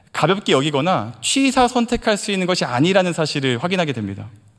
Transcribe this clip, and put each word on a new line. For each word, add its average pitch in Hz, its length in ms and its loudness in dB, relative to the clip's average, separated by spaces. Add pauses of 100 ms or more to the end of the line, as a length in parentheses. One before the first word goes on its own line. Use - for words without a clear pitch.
(120)
가볍게 190 400 0
여기거나 143 680 0
취사 269 440 2
선택할 233 520 0
수 - 120 -6
있는 185 160 0
것이 175 200 0
아니라는 170 480 2
사실을 139 420 -2
확인하게 170 380 -2
됩니다. 104 340 -8 (300)